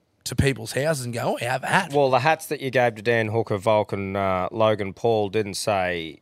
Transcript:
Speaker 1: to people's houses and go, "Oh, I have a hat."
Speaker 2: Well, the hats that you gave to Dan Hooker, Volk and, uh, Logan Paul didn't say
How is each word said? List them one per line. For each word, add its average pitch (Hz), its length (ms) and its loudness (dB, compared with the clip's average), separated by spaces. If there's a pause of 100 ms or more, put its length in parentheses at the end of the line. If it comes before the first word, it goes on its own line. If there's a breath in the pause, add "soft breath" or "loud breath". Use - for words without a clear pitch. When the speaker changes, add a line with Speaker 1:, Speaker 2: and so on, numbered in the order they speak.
(260)
Speaker 1:
to - 100 -10
people's 113 380 0
houses 139 320 -2
and 120 80 -6
go, 117 80 -4
"Oh, 185 200 -2
I - 40 -4
have 131 180 -2
a - 40 -6
hat." 170 260 0
Speaker 2:
Well, 143 160 6
the 127 100 4
hats 156 280 2
that 147 140 -6
you 135 100 -4
gave 120 240 2
to 110 60 -14
Dan 113 280 2
Hooker, 110 280 -2
Volk 107 360 2
and, 98 240 -4
uh, 95 340 0
Logan 107 420 2
Paul 107 360 0
didn't 101 260 -2
say 90 680 -2